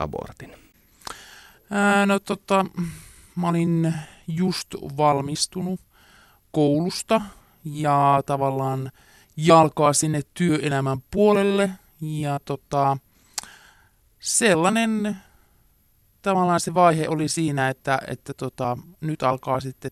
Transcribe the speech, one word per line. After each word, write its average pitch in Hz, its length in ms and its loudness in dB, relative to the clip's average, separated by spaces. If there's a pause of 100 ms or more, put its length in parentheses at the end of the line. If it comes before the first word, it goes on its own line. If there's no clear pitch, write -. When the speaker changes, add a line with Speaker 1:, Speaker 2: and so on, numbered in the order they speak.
Speaker 1:
abortin? - 540 -10 (1160)
Speaker 2:
Ää, 202 360 2
no 196 120 2
tota, 196 480 -2 (680)
mä 175 120 -2
olin 170 460 0 (320)
just 170 480 -4 (220)
valmistunut 151 840 -2 (720)
koulusta 156 680 0 (440)
ja 143 600 2
tavallaan 135 640 -2 (460)
jalkaa 156 560 6
sinne 156 280 -2 (140)
työelämän 139 640 0 (120)
puolelle. 202 600 2 (300)
Ja 151 440 -4
tota, 139 520 -2 (1200)
sellainen 214 960 0 (1080)
tavallaan 180 380 2
se 165 140 -6
vaihe 165 340 4
oli 156 200 -2
siinä, 143 400 0
että, 135 300 -4 (100)
että 127 260 -12
tota, 123 440 -6 (220)
nyt 156 220 -6
alkaa 131 380 -2
sitten 135 320 -10